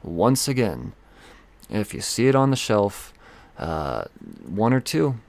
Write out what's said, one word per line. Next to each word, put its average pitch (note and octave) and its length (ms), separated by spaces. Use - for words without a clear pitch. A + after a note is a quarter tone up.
Once G2 460
again, G2+ 440
if G#2 240
you - 60
see - 260
it C3+ 80
on C3+ 160
the C3 60
shelf, - 580
uh, C#2+ 460
one A2 280
or C3 80
two C#3 480